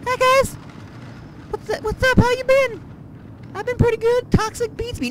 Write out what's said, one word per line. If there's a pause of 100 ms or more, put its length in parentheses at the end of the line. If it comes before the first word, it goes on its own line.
Hi,
guys! (960)
What's
up,
what's
up?
How
you
been? (720)
I've
been
pretty
good.
Toxic
beats
me.